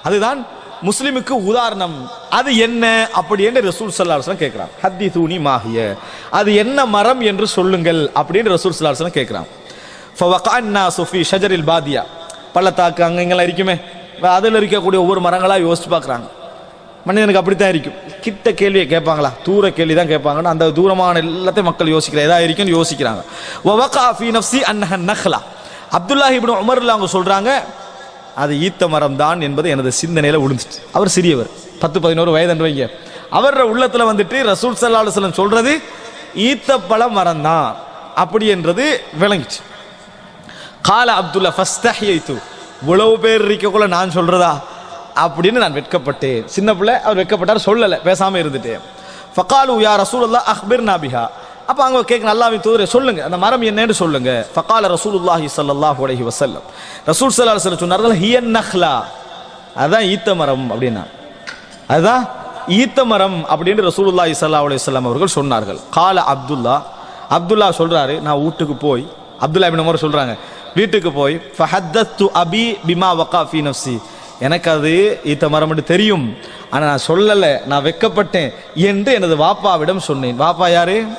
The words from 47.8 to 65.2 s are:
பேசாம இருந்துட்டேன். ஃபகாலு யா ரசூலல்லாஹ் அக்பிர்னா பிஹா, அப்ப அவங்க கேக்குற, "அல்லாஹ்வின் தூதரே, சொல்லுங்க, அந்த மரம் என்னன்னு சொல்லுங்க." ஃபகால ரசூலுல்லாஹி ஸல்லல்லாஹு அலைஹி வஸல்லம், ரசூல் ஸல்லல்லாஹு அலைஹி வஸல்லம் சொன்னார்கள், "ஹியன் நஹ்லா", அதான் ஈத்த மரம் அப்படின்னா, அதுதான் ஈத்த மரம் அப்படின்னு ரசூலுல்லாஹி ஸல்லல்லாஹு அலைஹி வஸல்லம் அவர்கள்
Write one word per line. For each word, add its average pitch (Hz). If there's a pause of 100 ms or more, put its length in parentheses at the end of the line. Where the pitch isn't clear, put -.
பேசாம 185
இருந்துட்டேன். 117 (560)
ஃபகாலு 262 (140)
யா 214 (100)
ரசூலல்லாஹ் 240
அக்பிர்னா 208
பிஹா, 123 (420)
அப்ப 269
அவங்க 262
கேக்குற, 226
"அல்லாஹ்வின் 220
தூதரே, 220
சொல்லுங்க, 233
அந்த 170
மரம் 226
என்னன்னு 220
சொல்லுங்க." 143 (260)
ஃபகால 196
ரசூலுல்லாஹி 175 (100)
ஸல்லல்லாஹு 143
அலைஹி 127
வஸல்லம், 110 (420)
ரசூல் 214
ஸல்லல்லாஹு 233
அலைஹி 180
வஸல்லம் 175
சொன்னார்கள், 196 (100)
"ஹியன் 233
நஹ்லா", 175 (840)
அதான் 175
ஈத்த 196
மரம் 135
அப்படின்னா, 113 (840)
அதுதான் 202 (440)
ஈத்த 254
மரம் 190
அப்படின்னு 185
ரசூலுல்லாஹி 180
ஸல்லல்லாஹு 151
அலைஹி 139
வஸல்லம் 131
அவர்கள் 151